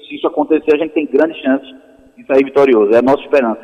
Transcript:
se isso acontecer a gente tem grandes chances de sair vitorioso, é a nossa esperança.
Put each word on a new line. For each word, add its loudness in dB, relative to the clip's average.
se -16
isso -6
acontecer -2
a -2
gente -6
tem -4
grandes -2
chances -4
de -20
sair 0
vitorioso, 2
é 6
a 2
nossa 2
esperança. -2